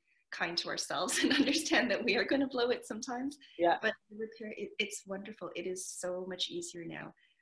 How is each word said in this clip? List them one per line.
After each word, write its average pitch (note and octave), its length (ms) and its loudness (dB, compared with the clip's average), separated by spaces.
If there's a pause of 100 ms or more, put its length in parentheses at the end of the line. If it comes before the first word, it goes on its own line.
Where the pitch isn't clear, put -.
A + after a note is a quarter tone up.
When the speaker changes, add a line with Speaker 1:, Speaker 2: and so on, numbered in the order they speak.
(320)
Speaker 1:
kind E3+ 260 -2
to F3 120 -2
ourselves D#3 500 0
<laughs> - 40 2
and C#4 100 6
understand C#4+ 580 4
that G3 120 2
we A#3+ 140 4
are G3 80 4
gonna C#4 220 4
blow B3 240 2
it - 160 -2
sometimes. B3+ 500 -6 (220)
Speaker 2:
Yeah. E3+ 240 6
Speaker 1:
But G#3+ 100 2 (160)
the G#3 80 -14
repair, A3 400 -8
it, G3+ 220 -6
it's - 260 -4
wonderful. F#3+ 500 -8
It F3 120 -6
is F#3 200 -6
so F3+ 400 -6
much F3+ 220 -2
easier E3+ 340 -8
now. D#3 300 -10 (280)